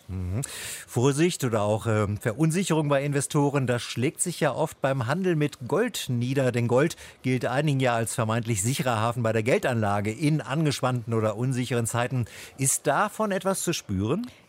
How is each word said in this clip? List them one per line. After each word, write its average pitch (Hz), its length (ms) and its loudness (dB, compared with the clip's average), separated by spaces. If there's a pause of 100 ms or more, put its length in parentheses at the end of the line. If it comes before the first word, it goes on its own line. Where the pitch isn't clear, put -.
Mhm. 92 320 -4 (460)
Vorsicht 143 580 2
oder 110 160 2
auch, 107 260 0
ähm, 107 300 2
Verunsicherung 156 720 0
bei 139 160 2
Investoren, 143 600 0
das 120 160 0
schlägt - 400 -2
sich - 180 -4
ja 139 140 2
oft - 260 -4
beim 135 260 0
Handel 180 300 0
mit 147 220 0 (100)
Gold 202 400 -2
nieder. 127 420 0
Denn 120 160 0
Gold 127 300 2 (240)
gilt 127 240 0
einigen 135 360 0
ja 123 140 4
als 113 200 0
vermeintlich 113 480 0
sicherer 123 360 0
Hafen 117 240 0
bei 110 100 2
der 110 100 2
Geldanlage 107 680 0
in 147 300 0
angespannten 127 720 -2
oder 107 240 2
unsicheren 123 500 -2
Zeiten. 123 380 -2 (320)
Ist 135 300 -2
davon 202 460 0
etwas 190 300 -2
zu 170 120 -2
spüren? 113 520 -2 (220)